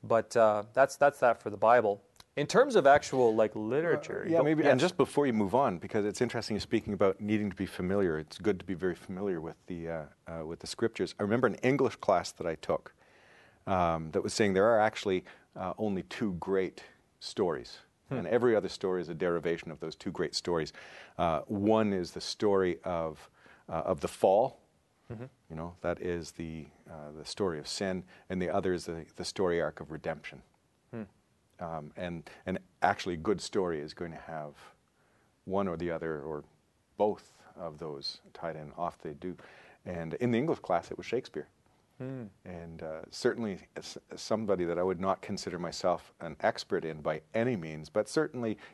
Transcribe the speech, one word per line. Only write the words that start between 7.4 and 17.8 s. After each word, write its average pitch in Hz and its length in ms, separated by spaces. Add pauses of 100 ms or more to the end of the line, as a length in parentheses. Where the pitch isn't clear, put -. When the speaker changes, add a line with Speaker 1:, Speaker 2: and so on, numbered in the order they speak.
Speaker 2:
to 90 60
be 95 100
familiar. 92 520
It's 78 200
good 92 200
to 90 80
be 95 80
very 87 200
familiar 92 460
with 80 160 (100)
the, 85 220
uh, 80 160 (240)
uh, 82 180
with 82 140
the - 60
scriptures. - 520
I - 40
remember 110 240
an 98 160
English 131 340
class 90 360
that - 140
I 82 100
took, - 380 (720)
um, 85 440
that 87 120
was 101 120
saying 104 180
there 95 140
are 113 140
actually, 104 440 (320)
uh, 92 220
only 101 240
two 101 320
great 92 480 (380)
stories, 80 580 (320)